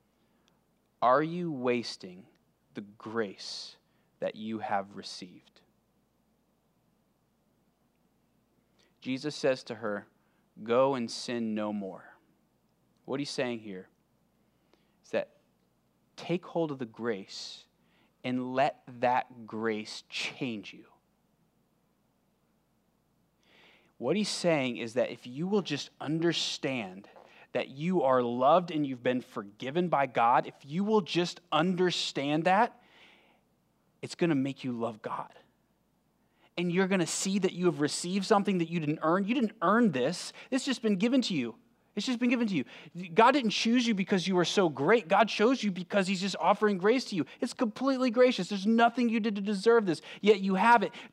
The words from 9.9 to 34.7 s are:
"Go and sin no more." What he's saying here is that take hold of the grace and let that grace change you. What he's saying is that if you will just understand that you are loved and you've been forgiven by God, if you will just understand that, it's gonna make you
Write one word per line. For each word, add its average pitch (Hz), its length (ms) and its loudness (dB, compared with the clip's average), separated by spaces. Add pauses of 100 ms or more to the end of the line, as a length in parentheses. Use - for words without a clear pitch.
"Go 131 340 2
and 117 140 -6
sin 113 440 -6
no 107 180 -4
more." 98 460 -10 (880)
What 131 140 -4
he's 143 100 -8
saying 123 300 -4
here 95 280 -14 (1200)
is - 40 -20
that - 180 -2 (840)
take 170 280 -6
hold 165 260 -4
of 135 80 -8
the 131 60 -8
grace 110 800 -8 (600)
and 127 300 -4
let 143 280 0 (180)
that 123 460 0
grace 110 640 -4
change - 640 -8
you. - 100 -20 (3000)
What 131 200 -2
he's 208 120 0
saying 135 480 0
is 110 180 -8
that 120 160 0
if - 160 -14
you 135 200 -6
will 196 160 0
just 147 280 -6 (100)
understand 131 1080 -4 (440)
that 120 160 -4
you 156 340 -2
are 127 200 4
loved 135 480 4
and 151 160 -2
you've 127 160 -6
been 127 200 0
forgiven 127 680 -4
by 139 180 2
God, 123 400 4
if 127 160 -14
you 160 220 -2
will 214 160 4
just 175 400 -2 (100)
understand 160 920 0
that, 208 340 2 (1200)
it's - 120 -12
gonna 170 200 2
make 135 280 -2
you 127 100 -6